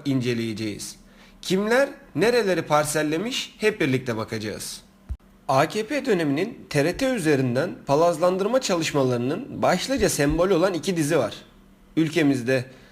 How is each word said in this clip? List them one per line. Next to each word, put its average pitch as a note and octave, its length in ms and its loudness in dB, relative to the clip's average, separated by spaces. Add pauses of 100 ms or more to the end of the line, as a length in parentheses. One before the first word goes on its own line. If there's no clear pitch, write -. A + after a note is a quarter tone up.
inceleyeceğiz. A2+ 880 -4 (460)
Kimler A3+ 480 0 (260)
nereleri G3 460 2
parsellemiş D3+ 960 -2
hep G#3+ 240 0
birlikte B2+ 360 0
bakacağız. G#2+ 640 -8 (680)
A C#3 200 4
K G#3+ 200 -4
P D4 180 -4
döneminin F3 640 0
T C#3+ 140 2
R F3 140 0
T C4 180 0
üzerinden D3 560 0 (140)
palazlandırma F3+ 760 2
çalışmalarının C#3 1000 -2
başlıca F3+ 480 2
sembolü D#3+ 440 2
olan F#3 200 2
iki E3+ 240 -4
dizi D#3 200 2
var A2 180 0 (640)
ülkemizde. C#3 680 2 (260)